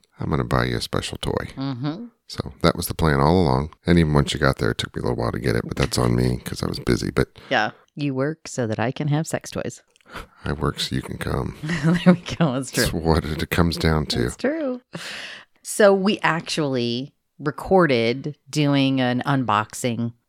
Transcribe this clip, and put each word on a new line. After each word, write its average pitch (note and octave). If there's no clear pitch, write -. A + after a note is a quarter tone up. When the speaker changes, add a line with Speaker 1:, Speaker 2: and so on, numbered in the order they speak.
Speaker 1:
I'm -
gonna C#2+
buy A#1+
you A#1+
a A1+
special -
toy." -
Speaker 2:
Mm-hmm. C#3
Speaker 1:
So -
that -
was F2
the -
plan D2+
all D#2
along. C#2+
And F2
even D2+
once C#2+
you C#2+
got C2+
there, A1+
it -
took -
me -
a -
little -
while -
to -
get -
it, A1+
but -
that's C#2
on A#1+
me B1
'cause -
I G1+
was G1+
busy. G#1+
But -
Speaker 2:
Yeah. A2+
You C#3+
work C#3
so B2
that G#2+
I A2+
can D3
have D3+
sex -
toys. -
Speaker 1:
I C#2+
work D2
so -
you C2
can -
come. -
Speaker 2:
<laughs> -
There F3+
we E3+
go. D#3
That's C3
true. B2
Speaker 1:
That's -
what D#2+
it D#2
comes E2
down D#2+
to. -
Speaker 2:
That's A#1+
true. C4+
So G3+
we G3
actually C3+
recorded C#3
doing C#3
an B2
unboxing A#2